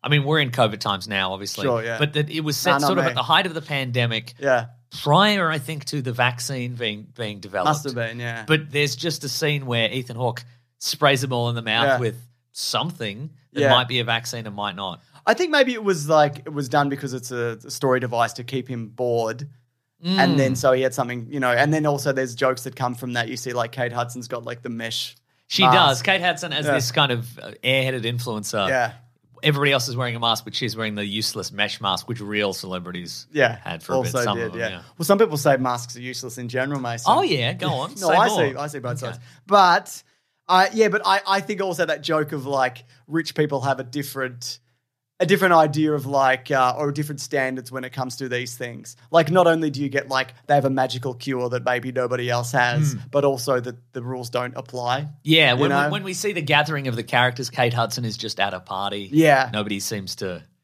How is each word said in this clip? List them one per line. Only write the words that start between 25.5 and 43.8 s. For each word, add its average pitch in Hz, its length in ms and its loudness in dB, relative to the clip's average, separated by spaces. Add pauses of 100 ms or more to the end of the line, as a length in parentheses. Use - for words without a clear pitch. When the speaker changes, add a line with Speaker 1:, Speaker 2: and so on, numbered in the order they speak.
Speaker 2:
mask. 254 120 8
Speaker 1:
does. 139 280 6
Kate 190 200 2
Hudson 165 320 -2
as 147 100 -2
Speaker 2:
Yeah. 147 80 2
Speaker 1:
this 127 180 0
kind 139 220 2
of, 117 260 -6
uh, - 120 -14 (120)
airheaded 131 420 0
influencer. 113 640 -2
Speaker 2:
Yeah. 123 240 0 (500)
Speaker 1:
Everybody 143 300 4
else 123 160 0
is 120 80 -4
wearing 120 200 -4
a 117 40 -6
mask, 117 240 0
but 101 100 -12
she's 113 200 -4
wearing 110 200 -4
the 104 100 -4
useless 101 480 -6
mesh 101 300 -4
mask, 95 260 -2
which 117 120 -6
real 104 340 -2
celebrities 90 760 -10
Speaker 2:
Yeah, 127 320 2
Speaker 1:
had 85 200 -10
for - 100 -6
a 131 40 0
Speaker 2:
also 123 220 0
Speaker 1:
bit. 120 60 2
Some 104 140 0
Speaker 2:
did, 117 80 -4
Speaker 1:
of 107 60 -8
them, 117 80 -8
Speaker 2:
yeah. 113 100 -4
Speaker 1:
yeah. 87 120 -12 (140)
Speaker 2:
Well, 165 80 -8
some 196 140 4
people 196 180 4
say 143 220 4
masks 123 380 -4
are 120 40 -16
useless 123 380 -10
in 120 100 -8
general, 131 320 -4
Mason. 120 340 -2
Speaker 1:
Oh, 339 80 2
yeah, 151 300 0
go 180 160 -4
on. 151 220 -2
Speaker 2:
<laughs> 254 100 -14
No, 180 80 0
Speaker 1:
Say 156 60 4
Speaker 2:
I 208 140 6
Speaker 1:
more. 208 100 2
Speaker 2:
see, 135 180 0
I 143 120 -6
see 147 100 -10
both 123 240 -6
Speaker 1:
Okay. 120 100 -8
Speaker 2:
sides. - 60 -14 (280)
But, 190 560 4 (460)
uh, 185 240 6
yeah, 220 160 4
but 208 160 0
I, 196 220 4
I 196 140 2
think 196 200 -6
also 180 240 0
that 156 180 -2
joke 156 300 0
of, 135 140 -6
like, 131 380 0 (220)
rich 156 280 -4
people 143 280 0
have 135 180 0